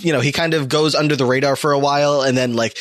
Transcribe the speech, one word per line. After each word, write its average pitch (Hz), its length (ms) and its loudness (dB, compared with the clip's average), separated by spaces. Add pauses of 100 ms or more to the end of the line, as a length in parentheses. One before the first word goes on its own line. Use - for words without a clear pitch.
you 165 120 0
know, 131 80 0
he 139 120 0
kind 165 220 -2
of 143 160 -2
goes 151 240 0
under 151 220 0
the 131 100 0
radar 135 300 2
for 151 160 0
a 143 60 2
while, 143 440 2
and 127 140 0
then, 127 180 0
like, 113 260 -2